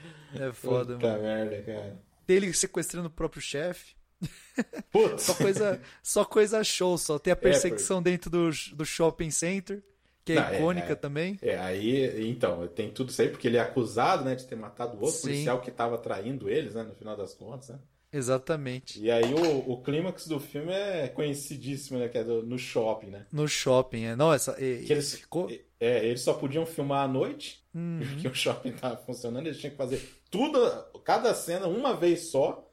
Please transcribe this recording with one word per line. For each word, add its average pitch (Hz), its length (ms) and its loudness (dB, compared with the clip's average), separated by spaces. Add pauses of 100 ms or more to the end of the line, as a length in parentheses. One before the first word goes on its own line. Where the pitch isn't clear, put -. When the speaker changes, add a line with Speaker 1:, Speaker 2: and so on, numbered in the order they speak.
(400)
Speaker 1:
É 131 120 -4
foda, 123 420 -2
Speaker 2:
Puta 120 140 0
Speaker 1:
mano. 107 160 0
Speaker 2:
merda, 107 380 -2
cara. 104 360 -10 (260)
Speaker 1:
Tem 185 120 4
ele 196 180 2
sequestrando 175 540 -2
o - 20 -8
próprio 156 320 -6
chefe. - 540 -6 (960)
Speaker 2:
Putz. 208 320 6
Speaker 1:
Só 185 100 4
coisa, 196 460 2 (200)
só - 240 2
coisa 214 380 4
show, 180 340 2
só 156 220 0
tem 180 140 2
a - 20 8
Speaker 2:
É, - 20 0
Speaker 1:
perseguição 180 640 4
Speaker 2:
porque 175 100 4
Speaker 1:
dentro 180 200 0
do, 170 200 4 (260)
do 156 100 -2
shopping 165 440 2
center, 196 520 -2 (420)
que 165 80 0
é 160 40 6
Speaker 2:
Não, 151 120 6
é, - 80 -2
Speaker 1:
icônica 170 360 2
Speaker 2:
é. - 20 2
Speaker 1:
também. 151 480 -4
Speaker 2:
É, 95 160 0
aí, 107 720 0
então, 87 380 0
tem 107 220 -6
tudo 127 200 -6
isso - 100 -4
aí, 113 80 4
porque - 180 -4
ele 120 120 4
é - 20 6
acusado, 131 640 2
né, 131 100 -2
de 123 120 -12
ter 123 100 -12
matado 113 400 -8
o 101 60 -8
outro 151 160 0
Speaker 1:
Sim. - 100 -8
Speaker 2:
policial 143 320 0
que - 100 -10
tava 120 280 -2
traindo 110 500 -6
eles, 117 260 -2
né, 113 80 -6
no 104 120 -12
final 107 220 -10
das 98 180 -10
contas, 131 340 -16
né? 135 100 -16 (320)
Speaker 1:
Exatamente. 131 920 -4
Speaker 2:
E 110 80 2
aí 117 240 4
o, 147 380 2
o 123 100 -6
clímax 165 440 -4
do 156 140 -2
filme 151 320 -8
é 190 360 -2
conhecidíssimo, 139 880 -6
né, 120 100 0
que 120 80 -4
é 113 80 0
do, 113 180 0
no 120 160 -6
shopping, 110 500 0
né? 101 220 -16
Speaker 1:
No 151 160 0
shopping, 127 580 2
é. 113 120 -4
Não, 156 160 6
essa, 135 260 2
e, 131 280 -2
Speaker 2:
Que 147 80 4
eles, 143 200 -2
Speaker 1:
ficou - 360 -6 (280)
Speaker 2:
é, 117 280 4
eles 123 160 0
só 156 100 2
podiam 147 320 0
filmar 139 400 0
à 135 40 0
noite, 147 540 -2 (120)
Speaker 1:
Uhum. 170 240 -4
Speaker 2:
<laughs> 139 160 -6
porque 147 140 -4
o 127 60 -6
shopping - 380 -2
tava 120 260 -6
funcionando, 123 500 -8
eles 139 100 -8
tinham 143 140 -10
que - 40 -20
fazer 131 240 -4 (300)
tudo, 277 280 2 (460)
cada 208 300 4
cena 185 320 -4
uma 233 280 0
vez 170 360 2
só, 143 420 2